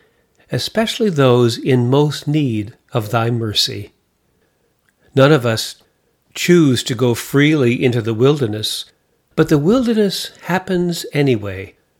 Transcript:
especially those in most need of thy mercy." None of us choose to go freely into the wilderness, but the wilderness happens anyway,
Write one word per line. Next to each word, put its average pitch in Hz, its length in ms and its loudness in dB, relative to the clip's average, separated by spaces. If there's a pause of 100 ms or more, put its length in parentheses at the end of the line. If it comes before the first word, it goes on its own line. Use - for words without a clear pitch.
(520)
especially 214 580 -2
those 123 480 4
in 127 320 0
most 143 380 0
need 120 480 -2 (180)
of 107 160 -4
thy 117 220 0
mercy." 110 600 -4 (1300)
None 135 140 6
of 135 140 2
us 113 300 -2 (580)
choose 156 500 2
to - 100 -6
go 120 220 0
freely 143 680 0
into 123 200 0
the 110 120 -4
wilderness, 113 680 -2 (540)
but 160 100 2
the 160 100 4
wilderness 214 760 0 (100)
happens 175 720 -4
anyway, 101 600 -2 (260)